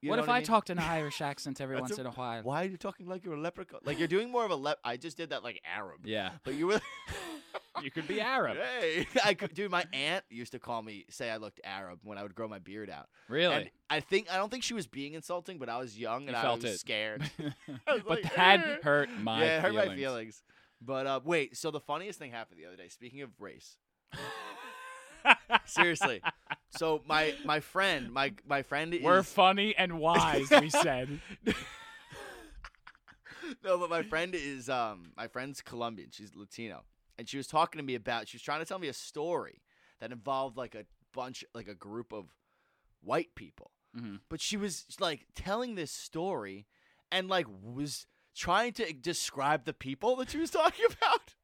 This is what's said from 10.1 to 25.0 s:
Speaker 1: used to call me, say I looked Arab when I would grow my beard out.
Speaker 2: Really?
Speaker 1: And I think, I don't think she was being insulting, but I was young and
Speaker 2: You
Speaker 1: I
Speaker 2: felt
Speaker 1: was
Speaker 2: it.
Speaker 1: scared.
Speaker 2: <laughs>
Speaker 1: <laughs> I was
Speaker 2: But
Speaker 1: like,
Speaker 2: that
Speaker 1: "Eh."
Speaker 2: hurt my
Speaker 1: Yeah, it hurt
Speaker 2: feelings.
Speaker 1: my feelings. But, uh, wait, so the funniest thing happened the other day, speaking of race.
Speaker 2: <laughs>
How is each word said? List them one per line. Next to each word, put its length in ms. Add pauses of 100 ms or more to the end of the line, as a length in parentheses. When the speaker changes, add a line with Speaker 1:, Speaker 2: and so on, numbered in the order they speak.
Speaker 1:
used 240
to 60
call 220
me, 280
say 200
I 60
looked 300
Arab 380
when 140
I 60
would 100
grow 140
my 120
beard 300
out. 200 (180)
Speaker 2:
Really? 260
Speaker 1:
And 160 (200)
I 100
think, 320
I 60
don't 120
think 140
she 100
was 140
being 280
insulting, 440
but 80
I 120
was 200
young 220
and 100
Speaker 2:
You 60
Speaker 1:
I 60
Speaker 2:
felt 200
Speaker 1:
was 120
Speaker 2:
it. 40
Speaker 1:
scared. 440
Speaker 2:
<laughs> 140
Speaker 1:
<laughs> 40 (440)
I 100
was 120
Speaker 2:
But 160
Speaker 1:
like, 120
Speaker 2:
that 300
Speaker 1:
"Eh." 160
Speaker 2:
hurt 280 (100)
my 240
Speaker 1:
Yeah, 140
it 60
hurt 80
Speaker 2:
feelings. 180
Speaker 1:
my 80
feelings. 460 (380)
But, 260
uh, 180
wait, 320
so 140
the 100
funniest 380
thing 120
happened 260
the 100
other 100
day, 100
speaking 340
of 100 (100)
race. 340 (380)
Speaker 2:
<laughs> 40 (1500)